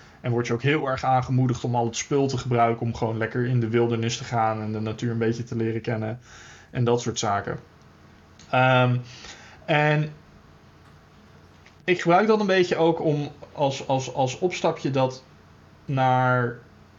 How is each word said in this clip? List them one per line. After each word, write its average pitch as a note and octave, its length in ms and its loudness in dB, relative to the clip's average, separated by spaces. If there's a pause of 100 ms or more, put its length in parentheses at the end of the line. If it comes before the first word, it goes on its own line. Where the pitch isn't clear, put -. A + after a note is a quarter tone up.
(200)
En B2 100 -4
word A#2 160 0
je A#2+ 60 -4
ook A#2 100 -2
heel C#3+ 260 0
erg C3 160 -4
aangemoedigd B2+ 600 0
om B2 100 -2
al A#2+ 100 2
het A2+ 120 -4
spul C#3 320 0
te C3 100 -4
gebruiken A#2 480 0
om A#2 80 -4
gewoon A2 240 -4
lekker A#2+ 280 -2
in B2 140 0
de A2 80 0
wildernis A#2 480 0
te C3 80 -12
gaan A2 360 -2
en G#2+ 120 -6
de G#2+ 80 -6
natuur G#2+ 300 -4
een A2+ 80 -4
beetje A2+ 260 0
te A#2+ 120 -8
leren A2+ 240 -2
kennen A2 400 -4 (500)
en B2+ 140 -2
dat A#2+ 160 2
soort - 180 -6
zaken. G2+ 400 -2 (920)
Ehm, B2+ 460 4 (680)
en D3+ 480 2 (1700)
ik F3 160 0
gebruik F3+ 260 4
dat A3 140 4
een G#3 60 0
beetje F#3 300 2
ook E3 240 4
om D3 280 0 (240)
als, C#3 360 -2
als, C3 260 -2
als C3 240 -2
opstapje E3+ 520 -2
dat C3 340 0 (600)
naar, B2+ 760 2 (400)